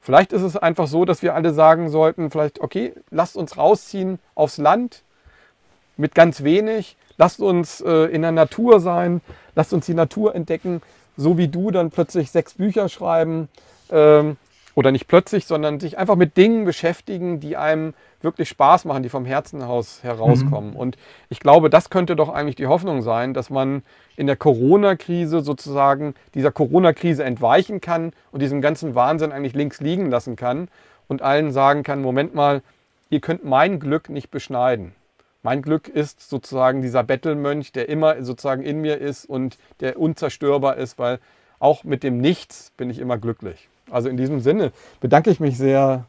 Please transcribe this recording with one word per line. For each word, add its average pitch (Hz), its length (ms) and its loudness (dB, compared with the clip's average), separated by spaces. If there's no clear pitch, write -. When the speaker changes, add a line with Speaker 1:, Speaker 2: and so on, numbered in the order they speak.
Speaker 1:
Vielleicht 156 320 4
ist 196 100 0
es 185 140 -4
einfach 170 300 0
so, 160 180 2
dass 170 180 -2
wir 170 120 0
alle 160 180 0
sagen 160 380 4
sollten, 160 400 0
vielleicht, 151 300 -4
Okay, 202 340 -6
lasst 170 260 -2
uns 175 220 -10
rausziehen 185 600 0
aufs 151 240 -2
Land 190 440 0
mit 147 180 -4
ganz 165 280 4
wenig 208 540 -2
lasst 170 220 2
uns, 180 420 0
äh, 160 240 2
in 165 160 -2
der 165 100 -2
Natur 202 480 4
sein, 175 400 -2
lasst 156 200 0
uns 156 120 -2
die 170 80 -4
Natur 202 400 0
entdecken, 165 460 -6
so 160 200 2
wie 170 120 2
du 175 220 -4
dann 175 200 -2
plötzlich 160 400 -4
sechs - 240 -4
Bücher 196 340 -2
schreiben, 165 600 -2
ähm, 151 460 6
oder 135 140 4
nicht 135 160 -2
plötzlich, 185 360 2
sondern 151 360 -4
sich 160 180 -10
einfach 190 160 2
mit 175 220 4
Dingen 220 280 4
beschäftigen, 175 760 -6
die 147 160 -10
einem 156 380 -2
wirklich 160 280 -6
Spaß 156 360 4
machen, 135 180 -6
die 123 60 -8
vom 127 160 -8
Herzen 139 360 -6
aus 120 440 -8
herauskommen. 117 680 2
Speaker 2:
Mhm. - 60 -16
Speaker 1:
Und 123 220 -8
ich - 100 -12
glaube, 156 280 8
das 156 220 4
könnte 175 240 -2
doch 151 140 0
eigentlich 147 260 -6
die 139 140 -6
Hoffnung 165 340 -2
sein, 120 320 -2
dass 127 160 -8
man 135 320 -4
in 139 120 -2
der 139 80 0
Corona-Krise 165 1040 2
sozusagen, 139 720 -2
dieser 135 180 0
Corona-Krise 156 720 2
entweichen 131 560 0
kann 165 320 -6
und 139 100 -8
diesen 139 200 -2
ganzen 147 340 -4
Wahnsinn 151 380 0
eigentlich 139 220 -8
links 143 260 -6
liegen 165 300 -4
lassen 120 260 -4
kann 131 320 -6
und 135 140 -6
allen 143 280 0
sagen 139 320 2
kann, 139 180 -6
„Moment 135 360 -2
mal, 143 260 0
ihr 151 80 0
könnt 165 260 -6
mein 156 360 0
Glück 147 280 -4
nicht 143 220 -12
beschneiden.“ 123 600 -4
Mein 131 180 -4
Glück 151 280 -4
ist - 400 -8
sozusagen 131 540 -2
dieser 123 200 -2
Bettelmönch, 143 680 -4
der 123 160 -6
immer 156 340 0
sozusagen 131 400 -6
in 147 180 -6
mir 151 180 -4
ist 143 260 -10
und 131 340 -8
der 131 180 -6
unzerstörbar 143 800 -2
ist, 131 240 -10
weil 123 180 -4
auch 143 240 2
mit 143 220 -6
dem 123 160 -2
Nichts - 560 -4
bin 127 140 -8
ich 113 100 -12
immer 123 180 -4
glücklich. 107 500 -10
Also 123 180 -2
in 127 80 -6
diesem 131 240 -2
Sinne 147 320 0
bedanke 143 300 2
ich 170 100 2
mich 139 160 -2
sehr 135 520 0